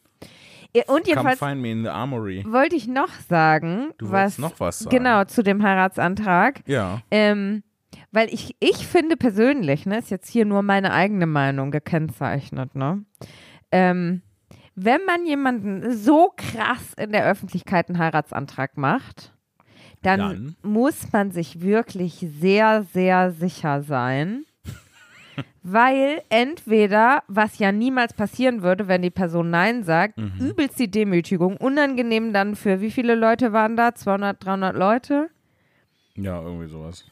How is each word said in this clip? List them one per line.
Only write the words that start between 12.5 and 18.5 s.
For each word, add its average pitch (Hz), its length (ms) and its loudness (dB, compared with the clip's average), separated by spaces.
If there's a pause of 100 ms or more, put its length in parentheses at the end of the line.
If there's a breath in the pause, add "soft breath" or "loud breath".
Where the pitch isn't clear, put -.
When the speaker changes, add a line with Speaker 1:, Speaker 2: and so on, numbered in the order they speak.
Speaker 1:
ne? 165 300 -4 (680 loud breath)
Ähm, 180 500 0 (540 soft breath)
wenn 247 280 2
man 349 220 -2
jemanden 247 680 -2
so 302 400 6
krass - 600 -6
in 208 160 -8
der 165 140 2
Öffentlichkeit 180 600 -2
einen 175 100 -4
Heiratsantrag 147 800 -4